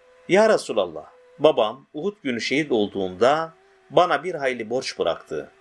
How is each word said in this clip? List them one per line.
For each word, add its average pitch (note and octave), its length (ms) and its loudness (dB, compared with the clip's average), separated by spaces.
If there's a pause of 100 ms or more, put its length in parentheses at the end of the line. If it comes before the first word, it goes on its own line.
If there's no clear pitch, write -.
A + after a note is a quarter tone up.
(280)
"Ya G#3 200 4
Resulallah, F#2 580 -2 (320)
babam C3+ 560 2
Uhud F#3+ 280 -6
günü A#2+ 180 -4
şehit C#3 320 -2
olduğunda G#2+ 800 0 (380)
bana D#3 340 2
bir F3+ 100 -6
hayli B2+ 360 -4
borç C3 280 -6
bıraktı. E2+ 520 -4 (100)